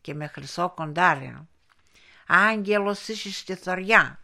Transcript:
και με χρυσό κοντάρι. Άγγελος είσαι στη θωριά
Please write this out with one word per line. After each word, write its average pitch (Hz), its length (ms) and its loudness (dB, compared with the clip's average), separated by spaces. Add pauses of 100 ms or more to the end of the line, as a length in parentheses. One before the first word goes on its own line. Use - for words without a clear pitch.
και 147 120 -12
με 151 140 -8
χρυσό 160 420 -6
κοντάρι. 151 760 -2 (800)
Άγγελος 202 800 2
είσαι 202 240 -8
στη - 240 -8
θωριά 185 680 2